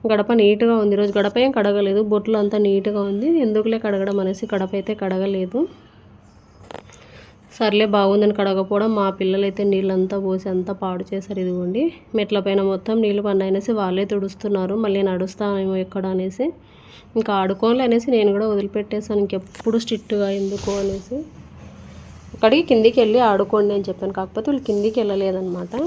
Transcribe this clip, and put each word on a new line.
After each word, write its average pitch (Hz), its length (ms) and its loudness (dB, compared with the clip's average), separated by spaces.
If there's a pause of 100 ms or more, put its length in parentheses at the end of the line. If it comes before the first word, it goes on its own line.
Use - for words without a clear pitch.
గడప 208 300 2
నీట్‌గా 214 420 4
ఉంది, 208 140 2
ఈరోజు 202 220 2
గడప 202 260 0
ఏం 269 120 2
కడగలేదు, 202 460 2 (100)
బొట్లు 214 300 0
అంతా 202 240 0
నీట్‌గా 202 440 0
ఉంది. 202 180 -2 (160)
ఎందుకులే 214 400 0
కడగడం 202 380 0
అనేసి 185 320 -2
గడప 190 240 -2
అయితే 196 240 -4
కడగలేదు. 190 580 -2 (2000)
సర్లే 214 280 2 (100)
బాగుందని 208 440 4
కడగపోవడం, 196 500 0 (100)
మా 196 60 2 (140)
పిల్లలైతే 196 520 0
నీళ్ళంతా 190 540 0
పోసి 190 280 -2
అంతా 185 280 -2
పాడు 185 300 -4
చేశారు. 190 320 -6
ఇదిగోండి 180 400 -2 (340)
మెట్ల 202 300 0
పైన 196 140 2 (100)
మొత్తం 190 240 -2 (100)
నీళ్ళు 202 220 0
పడినాయనేసి 196 440 0 (100)
వాళ్ళే 190 320 0
తుడుస్తున్నారు. 196 640 -2 (100)
మళ్ళీ 196 160 0 (100)
నడుస్తానేమో 190 760 -2
ఎక్కడ 190 200 -6 (100)
అనేసి 190 300 -4 (720)
ఇంకా 220 200 -2
ఆడుకోలే 220 480 0
అనేసి 233 300 2
నేను 208 180 4
కూడా 208 180 0
వదిలిపెట్టేశాను. 208 720 -2
ఇంకెప్పుడు 202 600 -4
స్ట్రిక్ట్గా 208 440 -2 (120)
ఎందుకు 196 300 -4 (120)
అనేసి 196 340 -4 (1160)
అక్కడికి 262 340 4
కిందికి 233 340 6
వెళ్ళి 214 160 4 (120)
ఆడుకోండి 208 460 2
అని 196 120 -2
చెప్పాను, 190 320 -6
కాకపోతే 220 300 -6
వీళ్ళు 269 180 -2
కిందికి 214 320 0
వెళ్ళలేదన్నమాట. 190 720 -2 (120)